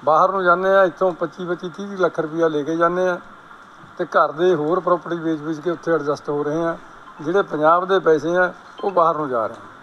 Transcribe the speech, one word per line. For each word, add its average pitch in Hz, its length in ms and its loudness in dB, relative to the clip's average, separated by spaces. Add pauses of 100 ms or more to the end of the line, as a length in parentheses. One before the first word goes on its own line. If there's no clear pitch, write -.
ਬਾਹਰ 160 280 4
ਨੂੰ 196 120 -2
ਜਾਂਦੇ 185 320 4
ਆ, 196 80 6
ਇੱਥੋਂ 185 280 0
ਪੱਚੀ, 170 340 -8
ਪੱਚੀ, 175 220 -6
ਤੀਹ 202 300 -12
ਲੱਖ 170 220 0
ਰੁਪਈਆ 160 280 0
ਲੈ 151 140 -2
ਕੇ 165 140 -4
ਜਾਂਦੇ 180 320 0
ਆ 180 100 -4 (800)
ਤੇ 180 60 -2
ਘਰ 156 280 0
ਦੇ 175 220 2
ਹੋਰ 160 260 0
ਪ੍ਰਾਪਰਟੀ 170 360 -2
ਵੇਚ 160 240 -4
ਵੇਚ 151 200 -6
ਕੇ 170 100 -4
ਉੱਥੇ 165 220 -4
ਐਡਜਸਟ 143 360 -2
ਹੋ 147 160 -2
ਰਹੇ 151 200 -2
ਆ। 165 120 -4 (440)
ਜਿਹੜੇ 175 220 0
ਪੰਜਾਬ 165 420 2
ਦੇ 185 140 2
ਪੈਸੇ 160 380 2
ਆ 180 160 2 (320)
ਉਹ 208 60 -2
ਬਾਹਰ 165 260 2
ਨੂੰ 151 120 -4
ਜਾ 117 180 -2
ਰਹੇ 117 100 -8
ਆ। - 260 -20